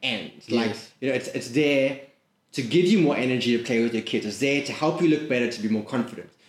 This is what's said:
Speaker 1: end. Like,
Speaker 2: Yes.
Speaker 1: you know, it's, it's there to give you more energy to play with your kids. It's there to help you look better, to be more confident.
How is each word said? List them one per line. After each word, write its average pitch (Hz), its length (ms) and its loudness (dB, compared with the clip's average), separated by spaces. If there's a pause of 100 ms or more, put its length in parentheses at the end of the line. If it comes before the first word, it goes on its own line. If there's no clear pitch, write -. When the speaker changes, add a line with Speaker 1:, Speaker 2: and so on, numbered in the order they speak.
Speaker 1:
end. 107 300 -4 (180)
Like, 113 200 0
Speaker 2:
Yes. - 220 -10 (100)
Speaker 1:
you 131 80 -2
know, 131 60 0
it's, 127 140 -6
it's 117 200 -8
there 139 520 2 (520)
to 139 80 -4
give 156 240 2
you 202 140 6
more 143 160 4
energy 120 420 0
to 117 60 -4
play 117 200 2
with 117 100 0
your 110 100 -2
kids. 107 220 -2
It's 104 140 -6
there 139 240 0
to 113 100 -8
help 160 280 0
you 165 80 4
look 151 200 2
better, 123 220 0
to 104 100 -8
be 107 80 0
more 107 140 -2
confident. - 460 -6 (200)